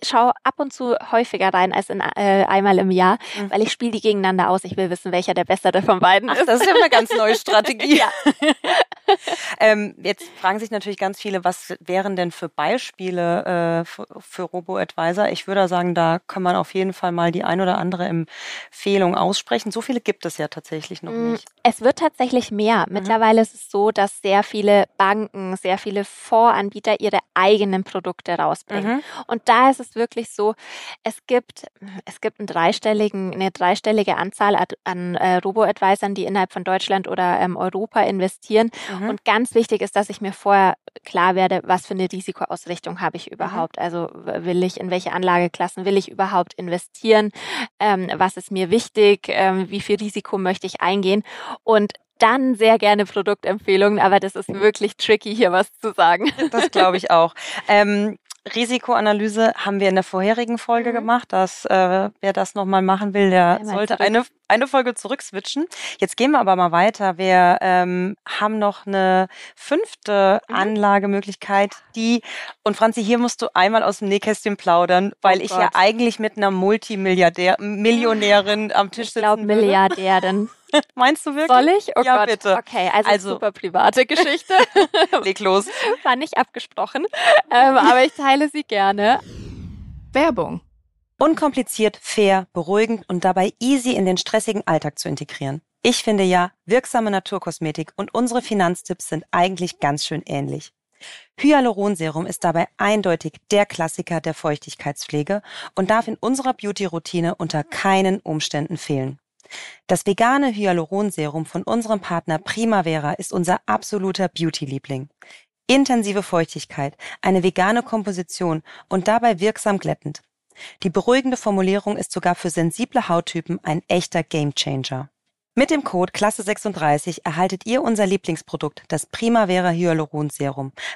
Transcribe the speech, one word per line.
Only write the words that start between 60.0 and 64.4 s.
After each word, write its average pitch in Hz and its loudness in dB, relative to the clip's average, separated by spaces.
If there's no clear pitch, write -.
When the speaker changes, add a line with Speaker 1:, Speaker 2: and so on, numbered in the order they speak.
Speaker 2:
vorherigen 220 -2
Folge 233 -2
Speaker 1:
Mhm. 233 -2
Speaker 2:
gemacht. 233 -2
Dass, 190 -2
äh, 190 2
wer 196 0
das 190 -4
noch 202 -4
mal 190 2
machen 190 0
will, 196 4
der 180 6
Speaker 1:
Einmal 214 -8
Speaker 2:
sollte 208 -2
Speaker 1:
zurück. 190 0
Speaker 2:
eine, 226 2